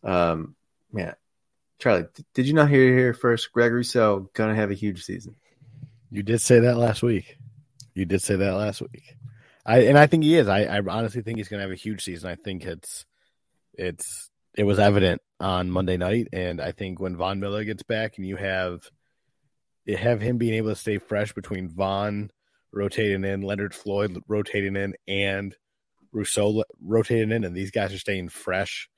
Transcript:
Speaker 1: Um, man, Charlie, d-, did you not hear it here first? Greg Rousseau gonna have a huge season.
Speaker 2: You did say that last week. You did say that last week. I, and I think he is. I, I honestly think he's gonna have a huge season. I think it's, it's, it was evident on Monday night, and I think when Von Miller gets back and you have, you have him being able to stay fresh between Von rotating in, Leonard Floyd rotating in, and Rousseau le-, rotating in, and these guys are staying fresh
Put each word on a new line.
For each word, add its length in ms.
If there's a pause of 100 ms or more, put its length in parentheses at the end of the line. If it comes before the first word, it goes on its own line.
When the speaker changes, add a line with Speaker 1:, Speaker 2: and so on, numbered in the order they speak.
Speaker 1:
Um, 520 (360)
man, 240 (640)
Charlie, 340
d-, 200
did 140
you 60
not 160
hear 140
it 140
here 160
first? 400
Greg 180
Rousseau 640
gonna 220
have 160
a 40
huge 300
season. 300 (760)
Speaker 2:
You 100
did 180
say 200
that 160
last 260
week. 360 (560)
You 120
did 160
say 140
that 200
last 260
week. 340 (520)
I, 160
and 140
I 100
think 160
he 120
is. 120
I, 160
I 160
honestly 420
think 160
he's 120
gonna 140
have 80
a 40
huge 280
season. 280
I 40
think 300
it's, 400 (680)
it's, 580 (240)
it 80
was 160
evident 420 (180)
on 300
Monday 280
night, 360
and 280
I 100
think 280
when 180
Von 220
Miller 260
gets 180
back 340
and 80
you 120
have, 520 (960)
you 120
have 240
him 160
being 180
able 140
to 60
stay 220
fresh 360
between 360
Von 600 (400)
rotating 520
in, 180
Leonard 340
Floyd 420 (100)
rotating 500
in, 180 (120)
and 480 (560)
Rousseau 380
le-, 160 (160)
rotating 500
in, 120
and 120
these 160
guys 220
are 60
staying 300
fresh 680